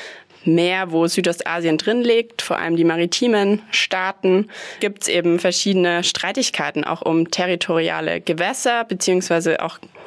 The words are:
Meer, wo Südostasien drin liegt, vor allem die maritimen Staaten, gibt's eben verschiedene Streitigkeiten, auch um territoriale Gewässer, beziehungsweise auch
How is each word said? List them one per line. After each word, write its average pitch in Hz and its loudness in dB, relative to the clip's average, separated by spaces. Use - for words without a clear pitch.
Meer, 175 2
wo 165 2
Südostasien 170 0
drin 226 0
liegt, 233 0
vor - -4
allem 165 0
die 170 4
maritimen 202 2
Staaten, 190 0
gibt's 202 -4
eben 175 2
verschiedene 180 2
Streitigkeiten, 175 -2
auch - -4
um 165 2
territoriale 165 0
Gewässer, 240 -2
beziehungsweise 180 0
auch - -6